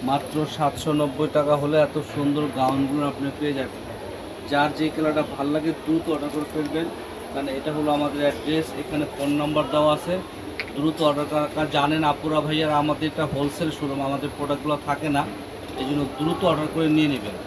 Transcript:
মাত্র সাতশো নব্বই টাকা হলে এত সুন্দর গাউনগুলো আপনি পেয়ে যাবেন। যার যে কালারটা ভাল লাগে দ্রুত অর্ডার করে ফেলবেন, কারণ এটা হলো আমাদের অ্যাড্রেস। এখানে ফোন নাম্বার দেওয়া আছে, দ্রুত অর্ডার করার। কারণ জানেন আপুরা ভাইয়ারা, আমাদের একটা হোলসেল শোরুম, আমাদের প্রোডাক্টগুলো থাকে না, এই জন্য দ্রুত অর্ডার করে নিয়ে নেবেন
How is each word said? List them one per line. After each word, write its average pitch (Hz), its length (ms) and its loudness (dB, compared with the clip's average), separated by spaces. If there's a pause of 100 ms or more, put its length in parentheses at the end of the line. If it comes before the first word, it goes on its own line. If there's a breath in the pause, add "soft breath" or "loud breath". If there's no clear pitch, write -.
মাত্র 139 260 0 (200)
সাতশো 151 360 0 (100)
নব্বই 143 360 0
টাকা 147 240 4
হলে 147 240 2
এত 143 100 -6 (180)
সুন্দর 143 300 2 (160)
গাউনগুলো 135 520 2
আপনি 139 180 -4 (100)
পেয়ে 147 200 0
যাবেন। - 220 -6 (680)
যার 147 260 4
যে 156 160 2
কালারটা 156 300 2 (100)
ভাল 139 220 -2
লাগে 156 160 2 (120)
দ্রুত 160 300 2
অর্ডার 143 220 -2
করে 147 180 -2
ফেলবেন, 156 340 -2 (440)
কারণ 139 160 -4 (100)
এটা 151 200 -2
হলো 151 200 2
আমাদের 147 280 0
অ্যাড্রেস। 147 420 0 (140)
এখানে 151 320 -2
ফোন 139 160 -2 (120)
নাম্বার 151 320 2
দেওয়া 151 240 6
আছে, 170 160 -2 (640)
দ্রুত 151 220 0 (100)
অর্ডার 147 240 2
করার। 151 220 0
কারণ 151 240 0
জানেন 151 240 4 (120)
আপুরা 156 320 0
ভাইয়ারা, 156 380 2
আমাদের 151 280 0
একটা 156 220 0
হোলসেল 143 440 0
শোরুম, 139 220 -2 (100)
আমাদের 139 280 -2
প্রোডাক্টগুলো 143 380 0 (120)
থাকে 143 200 -2 (100)
না, 147 60 4 (560)
এই 131 100 -2
জন্য 147 120 2 (160)
দ্রুত 160 220 0 (100)
অর্ডার 151 240 2
করে 160 220 2
নিয়ে 156 180 6
নেবেন 104 220 -6 (120)